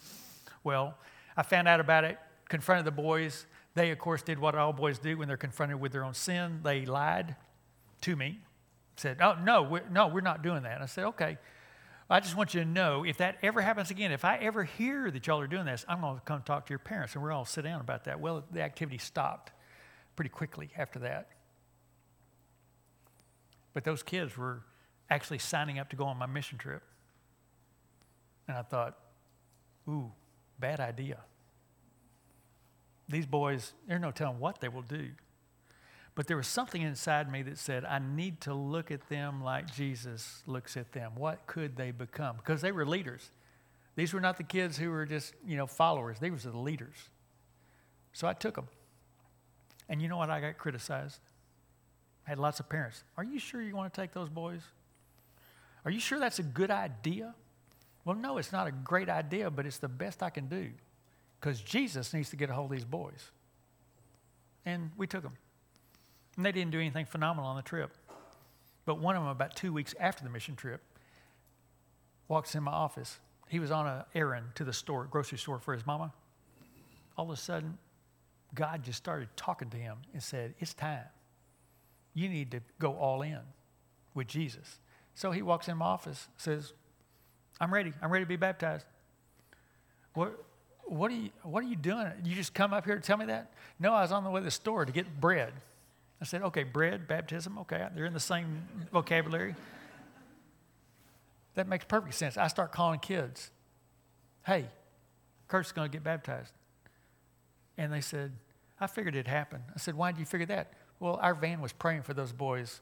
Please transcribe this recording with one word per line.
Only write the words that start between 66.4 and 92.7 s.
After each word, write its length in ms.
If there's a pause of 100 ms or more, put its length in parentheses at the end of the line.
they 60
didn't 220
do 80
anything 260
phenomenal 420
on 60
the 80
trip. 340 (920)
But 100
one 180
of 80
'em, 60
about 260
two 180
weeks 280
after 240
the 60
mission 260
trip, 260 (1400)
walks 300
in 80
my 80
office. 480 (280)
He 120
was 100
on 160
an 180 (100)
errand 420
to 80
the 80
store, 320
grocery 340
store 220
for 140
his 120
mama. 260 (1040)
All 100
of 40
a 60
sudden, 420 (720)
God 300
just 160
started 380
talking 340
to 60
him 260 (100)
and 80
said, 380
"It's 160
time. 340 (1080)
You 140
need 220
to 100 (200)
go 160
all 260
in 200 (720)
with 140
Jesus." 540 (340)
So 160
he 100
walks 280
in 80
my 100
office, 500
says, 360 (880)
"I'm 120
ready. 300
I'm 80
ready 140
to 40
be 60
baptized." 540 (1300)
"What, 300 (420)
what 260
are 20
you, 160 (140)
what 180
are 60
you 80
doing? 480
You 100
just 200
come 200